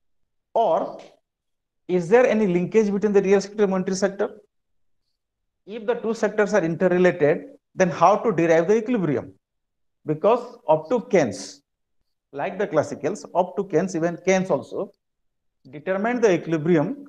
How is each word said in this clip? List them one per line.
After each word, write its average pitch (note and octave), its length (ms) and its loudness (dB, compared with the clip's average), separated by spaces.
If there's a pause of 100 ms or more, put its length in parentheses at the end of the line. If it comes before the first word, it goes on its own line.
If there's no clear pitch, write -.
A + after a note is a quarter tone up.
(540)
or G#3 480 -2 (840)
is F3 220 -2
there A#3+ 160 6
any G#3+ 220 0
linkage F3+ 440 0
between G#3 220 0
the G3 80 4
real G3 180 4
sector G#3 240 -4
and G3 80 2
monetary F#3+ 240 -2
sector? G3 420 -4 (1300)
If G#3 200 -12
the A#3 80 0
two A3 180 -4
sectors G#3 400 0
are F#3+ 100 2
interrelated, F3 840 2 (280)
then F3+ 160 2
how E3+ 280 4
to A3+ 140 0
derive E3 360 2
the G#3+ 100 4
equilibrium? F3 560 -2 (720)
Because G3+ 540 0 (100)
up D#3 220 0
to B3 180 0
Keynes, C#3 540 -2 (680)
like F3+ 280 -8
the G3+ 80 -2
classicals, D3+ 680 -4
up F3+ 240 -2
to G3+ 60 -4
Keynes, F#3 320 -2
even E3+ 280 -2
Keynes F#3 280 0
also C#3 400 -4 (800)
determined G3 520 -4
the G#3+ 80 6
equilibrium D#3+ 760 0